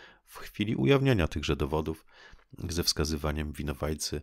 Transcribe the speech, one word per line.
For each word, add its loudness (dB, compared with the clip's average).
w -20
chwili -4
ujawniania 4
tychże 0
dowodów -2
ze -2
wskazywaniem 0
winowajcy -4